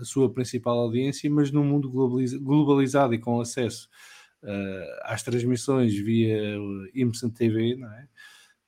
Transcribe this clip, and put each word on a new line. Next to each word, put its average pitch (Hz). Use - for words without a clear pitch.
a -
sua 131
principal 120
audiência, 127
mas 147
num 147
mundo 143
globaliza-, 127
globalizado 139
e 113
com 120
acesso, 113
eh, 98
às 113
transmissões 123
via 107
imsa 120
T 117
V, 113
não 127
é? 123